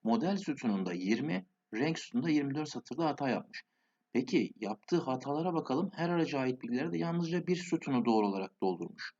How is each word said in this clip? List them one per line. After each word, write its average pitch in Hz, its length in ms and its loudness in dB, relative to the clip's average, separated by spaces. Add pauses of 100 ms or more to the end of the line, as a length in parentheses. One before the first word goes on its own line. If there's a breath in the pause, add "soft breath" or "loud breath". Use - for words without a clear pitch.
model 117 340 2
sütununda 98 560 -2
yirmi, 92 520 0 (280)
renk 151 260 0
sütununda 139 300 -2
yirmi 143 260 2
dört 151 140 -4
satırda 156 360 -4
hata 143 240 0
yapmış. - 340 -4 (500)
Peki 127 460 2
yaptığı 107 380 -2
hatalara 143 560 -2
bakalım. 156 400 0
Her 170 160 -2
araca 151 300 2
ait 127 220 0
bilgilerde 143 360 -2
yalnızca 170 500 0
bir 180 80 2
sütunu 139 500 0
doğru 110 220 6
olarak 95 340 -2
doldurmuş. 85 580 -4